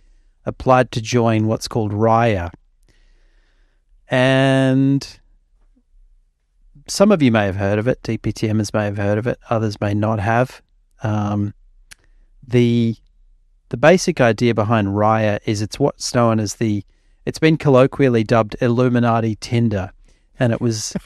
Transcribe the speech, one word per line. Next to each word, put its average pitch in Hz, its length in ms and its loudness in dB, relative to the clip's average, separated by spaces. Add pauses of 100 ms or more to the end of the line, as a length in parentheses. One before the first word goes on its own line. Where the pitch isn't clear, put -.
(460)
applied 127 460 0
to 120 100 -4
join 110 460 0
what's 110 200 -4
called 107 240 -4
Raya. 110 580 0 (1600)
And 135 1120 2 (1700)
some 208 240 2
of 175 100 2
you 127 100 4
may 110 140 2
have 95 120 -4
heard 101 220 0
of 110 80 -2
it, 131 160 -4
D 113 140 -6
P 110 140 -6
T 110 220 -4
Mers 107 200 -2
may 107 120 -2
have 104 120 -6
heard 104 200 0
of 113 100 -4
it, - 100 -4 (120)
others 110 320 -2
may 101 120 -2
not 107 260 -2
have. 113 420 -2 (420)
Um, 104 500 -4 (960)
the, 117 480 2 (720)
the 127 80 -8
basic 165 440 2
idea 117 340 2
behind 107 340 0
Raya 107 560 0
is 107 160 -4
it's - 180 -8
what's - 360 -4
known 113 240 2
as 104 160 -6
the, 104 280 -4 (420)
it's - 140 -8
been 160 180 2
colloquially 131 680 2
dubbed 113 380 0
Illuminati 117 760 0
Tinder, 110 520 -2 (480)
and 123 120 2
it 110 100 -2
was 113 340 -4 (100)